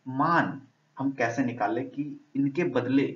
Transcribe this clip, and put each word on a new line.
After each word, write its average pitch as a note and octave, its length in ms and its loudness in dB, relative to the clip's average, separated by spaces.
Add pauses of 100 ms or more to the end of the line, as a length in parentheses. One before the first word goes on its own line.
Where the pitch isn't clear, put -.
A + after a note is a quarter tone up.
मान C#3 540 2 (380)
हम C3+ 120 0
कैसे B2 340 0
निकालें A#2 440 -2
कि - 360 -8 (100)
इनके C#3+ 280 2
बदले C3 520 2